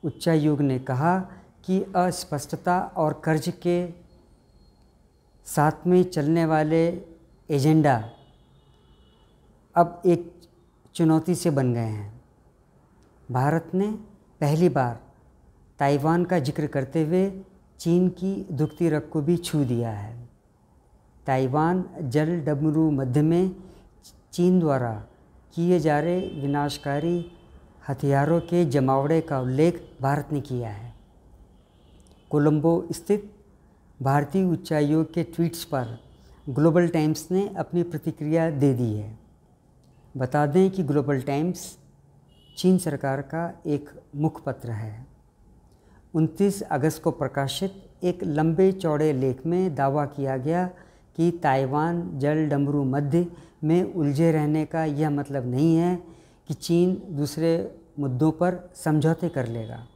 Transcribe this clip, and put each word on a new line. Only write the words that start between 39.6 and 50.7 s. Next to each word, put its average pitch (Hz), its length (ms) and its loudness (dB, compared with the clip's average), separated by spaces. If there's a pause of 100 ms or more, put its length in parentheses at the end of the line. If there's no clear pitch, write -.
बता 131 300 0
दें 185 240 4
कि 190 120 -4
ग्लोबल 139 400 0
टाइम्स 156 560 -4 (800)
चीन 185 220 4
सरकार 143 440 -2
का 165 440 -8
एक 147 240 -4 (260)
मुखपत्र 147 540 -4
है। 110 360 -10 (1080)
उनतीस 190 480 0
अगस्त 151 400 -2
को 165 80 0
प्रकाशित 143 800 -6 (140)
एक 180 200 -2
लंबे 165 480 2
चौड़े 156 400 0
लेख 131 340 -2
में 175 280 0
दावा 139 320 0
किया 135 300 -4
गया 160 300 -2 (500)